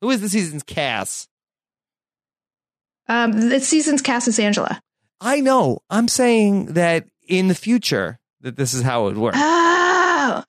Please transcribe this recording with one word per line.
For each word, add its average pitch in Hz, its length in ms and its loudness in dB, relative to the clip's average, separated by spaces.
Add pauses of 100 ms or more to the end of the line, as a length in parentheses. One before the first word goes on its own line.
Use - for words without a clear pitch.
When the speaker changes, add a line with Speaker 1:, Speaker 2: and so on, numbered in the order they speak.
Speaker 1:
Who 233 100 -2
is 247 100 0
the 202 80 -4
season's 170 340 -2
Cass? 117 640 -6 (1800)
Speaker 2:
Um, 233 240 0
this 240 340 0
season's 302 360 0
Cass 247 260 -2
is 220 100 0
Angela. 208 420 -2 (400)
Speaker 1:
I 277 200 0
know. 254 400 2 (100)
I'm 226 180 0
saying 214 640 2
that 170 320 0 (200)
in 185 220 2
the 180 60 4
future 123 640 -2 (240)
that 120 140 -10
this 127 180 -2
is 127 80 -2
how 120 200 0
it - 20 0 (100)
would 104 40 -6
work. 113 180 0
Speaker 2:
Oh, 339 1120 2